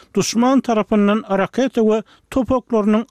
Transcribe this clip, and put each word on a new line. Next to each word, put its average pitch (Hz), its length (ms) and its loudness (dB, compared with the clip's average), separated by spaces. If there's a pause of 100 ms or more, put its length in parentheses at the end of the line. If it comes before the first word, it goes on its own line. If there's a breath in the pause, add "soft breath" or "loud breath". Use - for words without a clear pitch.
(140 soft breath)
duşman 233 460 0
tarapyndan 214 680 0
raketa 220 540 -2
we 214 200 0 (280 soft breath)
topoklarynyň 226 800 -2